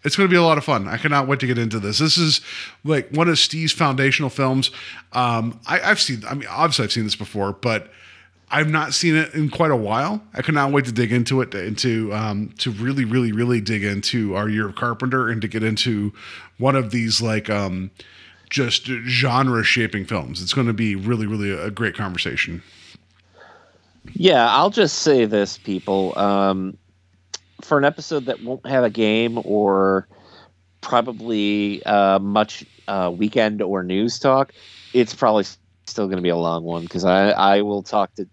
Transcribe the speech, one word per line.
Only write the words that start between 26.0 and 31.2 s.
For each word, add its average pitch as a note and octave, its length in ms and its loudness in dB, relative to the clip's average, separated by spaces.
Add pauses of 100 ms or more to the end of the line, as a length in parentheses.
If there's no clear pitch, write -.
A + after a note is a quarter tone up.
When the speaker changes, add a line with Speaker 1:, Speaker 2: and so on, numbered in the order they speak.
Speaker 2:
Um, F#2+ 580 0 (880)
for D3+ 140 2
an C#3 60 2
episode C#3+ 420 -2
that B2+ 160 -6
won't B2+ 240 -10
have B2+ 180 2
a A2+ 60 2
game A2+ 540 0
or G2 640 2 (720)
probably, G#2+ 1040 -2